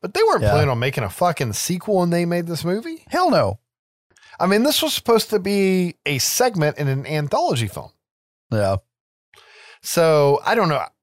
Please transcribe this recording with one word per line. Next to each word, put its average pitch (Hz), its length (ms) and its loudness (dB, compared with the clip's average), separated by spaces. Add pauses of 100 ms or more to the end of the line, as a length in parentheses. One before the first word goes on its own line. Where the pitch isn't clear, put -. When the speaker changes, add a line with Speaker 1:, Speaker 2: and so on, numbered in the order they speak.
Speaker 1:
But 185 140 -8
they 392 80 2
weren't 440 180 2
Speaker 2:
Yeah. 107 80 2
Speaker 1:
planning 147 220 2
on 117 80 -2
making 131 240 -2
a 98 80 -4
fucking 147 420 -2
sequel 185 460 -2
when 175 100 2
they 170 160 0
made 175 220 -2
this 160 180 -8
movie. 226 440 -6
Speaker 2:
Hell 349 200 2
no. 117 300 0 (800)
Speaker 1:
I 175 80 0
mean, 208 160 4
this 285 180 0
was 302 140 -2
supposed 226 340 0
to 214 100 0
be 190 560 0 (120)
a 143 100 -2
segment 185 640 0
in 147 80 -2
an 135 180 -2
anthology 151 640 -2
film. - 240 -12 (600)
Speaker 2:
Yeah. 98 260 0 (1040)
Speaker 1:
So, 151 640 2
I 214 100 2
don't 208 120 2
know 139 160 -2 (200)